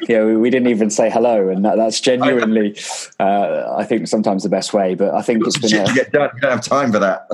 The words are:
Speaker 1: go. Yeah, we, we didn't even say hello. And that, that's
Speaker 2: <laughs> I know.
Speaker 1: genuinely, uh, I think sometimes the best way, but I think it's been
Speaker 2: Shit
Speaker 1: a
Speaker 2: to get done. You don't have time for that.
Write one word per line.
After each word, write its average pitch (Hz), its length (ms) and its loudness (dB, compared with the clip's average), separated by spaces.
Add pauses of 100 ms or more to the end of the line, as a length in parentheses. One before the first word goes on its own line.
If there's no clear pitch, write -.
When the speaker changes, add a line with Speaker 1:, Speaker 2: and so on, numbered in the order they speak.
Speaker 1:
go. 117 60 2
Yeah, 110 120 4
we, 110 120 2
we 117 120 2
didn't 123 200 2
even 110 200 2
say 113 200 0
hello. 113 400 2
And 95 140 -2
that, 101 140 2
that's 110 240 0
Speaker 2:
<laughs> - 60 -2
I 127 80 4
know. 123 100 0
Speaker 1:
genuinely, 110 500 0 (440)
uh, 80 580 0
I 104 80 -2
think 113 220 -2
sometimes 104 360 0
the 98 60 -2
best 95 240 -2
way, 95 220 0
but 95 180 0
I 101 80 0
think 113 240 0
it's 113 140 -2
been 117 100 0
Speaker 2:
Shit 107 140 2
Speaker 1:
a - 20 2
Speaker 2:
to 110 80 0
get 127 200 0
done. 143 220 2
You 123 60 -14
don't 139 100 2
have 120 100 -2
time 135 300 0
for 104 80 2
that. 95 340 -2